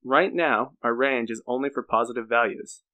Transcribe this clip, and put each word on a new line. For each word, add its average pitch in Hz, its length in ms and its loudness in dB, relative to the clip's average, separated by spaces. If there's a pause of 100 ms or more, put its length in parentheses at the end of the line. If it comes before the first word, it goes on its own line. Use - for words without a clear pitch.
Right 147 300 2
now, 135 400 0 (100)
our 120 100 2
range 123 380 0
is 107 160 -8
only 131 260 -2
for 127 80 -4
positive 117 480 -2
values. 113 540 -2 (100)